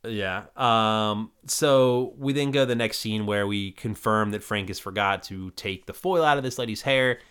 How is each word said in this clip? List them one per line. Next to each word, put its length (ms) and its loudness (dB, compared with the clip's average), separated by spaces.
Yeah. 380 -4
Um, 760 2
so 720 4
we 160 -2
then 180 0
go 100 4
to 40 6
the 100 0
next 240 -2
scene 280 -2
where 180 2
we 280 -2
confirm 580 0
that 120 -4
Frank 260 -4
has 100 -8
forgot 440 0
to 280 -10
take 340 -8
the 80 -12
foil 300 0
out 140 4
of 60 -2
this 140 -4
lady's 260 -4
hair, 360 2